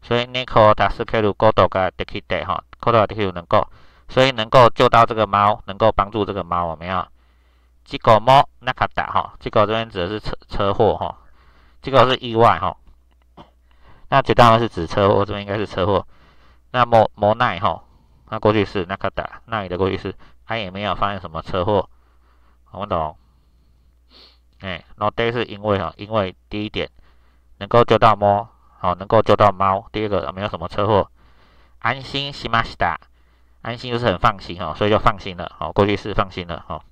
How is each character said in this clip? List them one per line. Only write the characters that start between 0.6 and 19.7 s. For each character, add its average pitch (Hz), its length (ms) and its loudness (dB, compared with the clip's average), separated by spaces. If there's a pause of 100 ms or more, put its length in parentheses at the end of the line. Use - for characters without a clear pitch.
助 104 320 0
け 113 160 -2
る 104 120 2
こ 110 200 2
と 92 160 4
が 92 220 -2
で - 140 -10
き - 160 -10
て， 82 220 -6
哈， 85 200 -6 (180)
こ 117 100 0
と 113 80 4
が 101 80 2
で 101 80 -10
き 107 100 -2
る 92 60 -4
能 87 140 -12
够， - 220 2 (420)
所 131 160 4
以 135 60 0
能 113 180 -6
够 127 200 8
救 123 200 2
到 117 160 6
这 113 100 -6
个 110 100 2
猫， 101 400 2
能 98 120 -10
够 110 160 4
帮 101 180 0
助 104 140 -2
这 101 80 -8
个 95 100 -6
猫， 85 280 -4
有 80 40 -8
没 82 120 -14
有？ 92 200 -4 (800)
事 143 140 -12
故 123 200 4
も 131 260 6 (140)
な 123 140 -6
か 104 140 -2
っ - 60 -4
た， - 120 -4
哈， - 340 -4
事 123 100 -10
故 113 100 2
这 104 80 4
边 113 220 -4
指 104 100 -8
的 87 80 -2
是 107 120 -6
车-， - 180 -8 (120)
车 101 240 -2
祸， 95 240 2
哈。 - 180 -8 (680)
事 - 80 -10
故 131 80 2 (120)
是 131 80 0
意 117 180 -8
外， 110 240 4
哈。 90 160 -4 (1300)
那 139 120 4
绝 - 120 2
大 117 160 8
部 113 80 6
分 - 20 4
是 117 80 0
指 82 180 -6
车 98 220 2
祸， 101 160 4
这 101 100 -6
边 101 80 -8
应 101 60 -12
该 101 100 -4
是 104 80 -4
车 92 200 -4
祸。 95 200 0 (680)
那 123 140 2
も、 117 300 4
も 104 200 2
な 117 220 -2
い， 95 40 -8
哈， 92 200 -2 (480)
那 107 100 -8
过 107 120 2
去 107 140 2
式、 95 200 -6
な 95 120 -8
か - 120 -6
っ - 20 -8
た、 - 360 -10
な 113 180 -6
い 90 40 -14
的 87 80 -6